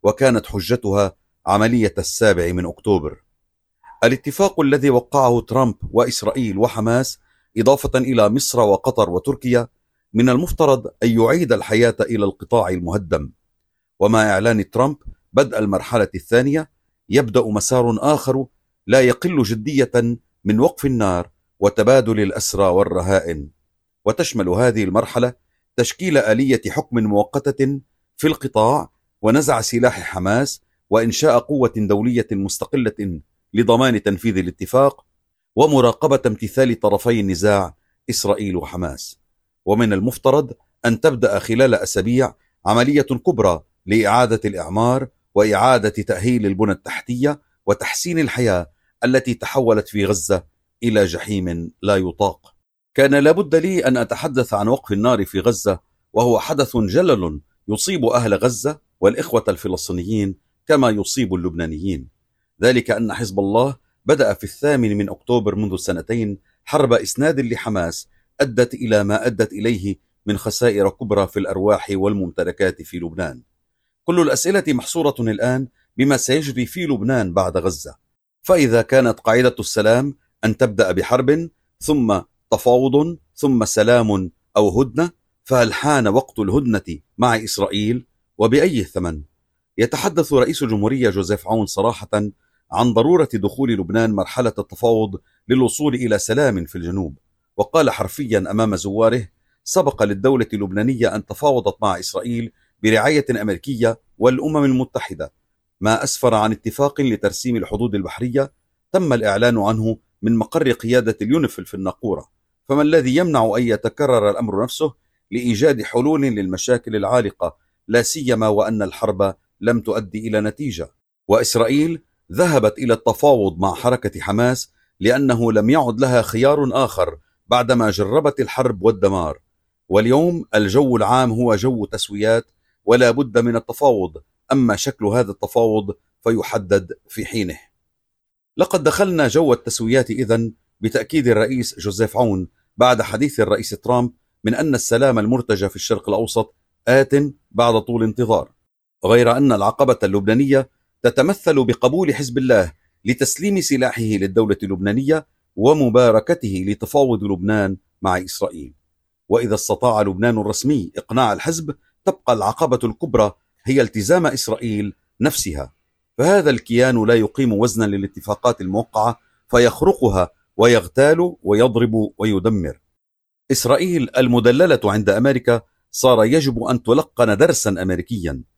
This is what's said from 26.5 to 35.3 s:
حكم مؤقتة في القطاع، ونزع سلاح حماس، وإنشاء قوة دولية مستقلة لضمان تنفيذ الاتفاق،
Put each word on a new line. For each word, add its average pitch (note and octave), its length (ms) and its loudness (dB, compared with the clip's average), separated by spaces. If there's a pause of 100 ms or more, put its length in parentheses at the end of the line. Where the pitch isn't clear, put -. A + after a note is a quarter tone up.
حكم - 320 -4
مؤقتة C3+ 800 -2 (380)
في D3+ 100 -2
القطاع، C3 640 0 (300)
ونزع B2+ 400 2
سلاح A#2+ 380 0
حماس، G2+ 640 -4 (280)
وإنشاء A#2 500 2
قوة C3 360 0
دولية A2 560 0
مستقلة G2+ 880 -4 (340)
لضمان A#2 500 2
تنفيذ G2+ 340 -2
الاتفاق، G2 680 -2 (500)